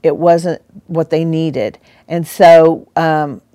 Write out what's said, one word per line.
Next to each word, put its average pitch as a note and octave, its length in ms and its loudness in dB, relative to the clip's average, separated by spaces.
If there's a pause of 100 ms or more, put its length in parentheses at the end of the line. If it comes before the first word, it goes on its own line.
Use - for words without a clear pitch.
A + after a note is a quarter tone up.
It D#3 160 -2
wasn't E3+ 420 0 (260)
what E3 220 -6
they E3 160 -2
needed. D#3+ 540 -4 (280)
And E3+ 220 -8
so, E3 640 4
um, D#3 460 -4 (140)